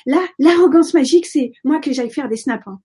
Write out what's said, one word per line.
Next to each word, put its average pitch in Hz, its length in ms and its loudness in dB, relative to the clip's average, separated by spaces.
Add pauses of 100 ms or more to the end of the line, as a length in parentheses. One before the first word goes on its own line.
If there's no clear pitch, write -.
Là, 285 160 0 (180)
l'arrogance 330 560 4
magique, 320 320 2
c'est 254 260 -4 (120)
moi 302 160 0
que 294 120 -4
j'aille 240 180 -6
faire 269 180 -8
des 220 80 -4
snaps, 220 300 -6
hein. 190 180 -16